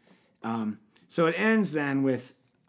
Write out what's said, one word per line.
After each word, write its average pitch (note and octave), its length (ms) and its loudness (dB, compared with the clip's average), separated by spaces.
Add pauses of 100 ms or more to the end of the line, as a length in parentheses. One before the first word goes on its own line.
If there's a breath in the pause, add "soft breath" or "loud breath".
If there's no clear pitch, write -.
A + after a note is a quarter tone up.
(440 soft breath)
Um, A2 340 -4 (320 soft breath)
so E3 160 0
it D#3+ 100 2
ends G#3 380 2
then C#3 300 0
with, B2+ 300 -2 (360)